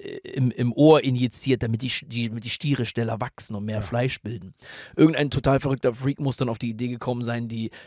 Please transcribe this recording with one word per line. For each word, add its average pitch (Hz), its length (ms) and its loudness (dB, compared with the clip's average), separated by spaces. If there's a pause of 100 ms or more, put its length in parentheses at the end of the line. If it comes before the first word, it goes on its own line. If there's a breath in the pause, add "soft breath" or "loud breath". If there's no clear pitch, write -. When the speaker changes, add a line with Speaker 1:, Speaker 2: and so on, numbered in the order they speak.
(180)
Speaker 1:
im, 127 320 -2
im 120 240 -2
Ohr 151 280 10
injiziert, 123 600 0
damit 113 180 0
die, 123 80 -4
Sch-, - 180 -6
die, 117 220 -4
damit 113 160 -8
die 120 60 -6
Stiere 139 340 -2
schneller 113 380 -2
wachsen - 340 -8
und 101 80 -6
mehr 110 120 -4
Speaker 2:
Ja. 104 40 -2
Speaker 1:
Fleisch 120 400 -2
bilden. - 320 -10 (420 loud breath)
Irgendein 147 360 4
total 135 300 2
verrückter 123 340 0
Freak 135 260 -2
muss 135 160 -2
dann 127 140 -2
auf 117 80 -4
die 120 100 -4
Idee 117 200 -4
gekommen 123 360 -4
sein, 117 240 -4
die 113 220 -6 (160 loud breath)